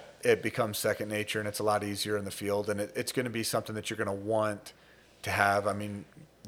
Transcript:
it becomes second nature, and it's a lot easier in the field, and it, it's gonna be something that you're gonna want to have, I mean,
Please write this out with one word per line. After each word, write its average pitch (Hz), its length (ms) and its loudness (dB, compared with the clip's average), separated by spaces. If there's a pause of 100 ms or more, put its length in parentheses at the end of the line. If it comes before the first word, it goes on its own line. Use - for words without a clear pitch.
(240)
it 110 200 6
becomes 107 340 0
second 107 320 0
nature, 107 300 -2
and 104 80 -2
it's 104 120 -6
a 104 40 0
lot 104 200 4
easier 101 340 -2
in 101 60 -2
the 98 80 -6
field, 101 380 0
and 101 100 0
it, 101 160 -2
it's 120 160 -2
gonna 123 200 0
be 113 120 -2
something 110 320 -2
that 107 140 -6
you're 107 80 -4
gonna 101 160 0
want 104 580 0 (520)
to 101 80 -4
have, 101 360 4
I 101 60 2
mean, 101 320 -6 (420)